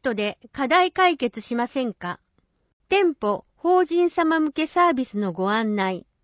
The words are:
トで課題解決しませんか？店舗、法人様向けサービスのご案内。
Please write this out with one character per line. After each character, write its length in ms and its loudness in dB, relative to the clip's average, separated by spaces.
ト 140 -2
で 240 -4
課 160 -4
題 240 4
解 240 2
決 240 -4
し 140 -8
ま 120 -2
せ 180 -4
ん 100 -6
か？ 260 -10
店 260 2
舗、 300 -4
法 280 2
人 260 0
様 300 0
向 120 -2
け 140 -2
サ 220 2
ー 60 2
ビ 100 -2
ス 140 -12
の 140 -2
ご 180 -2
案 240 0
内。 320 -4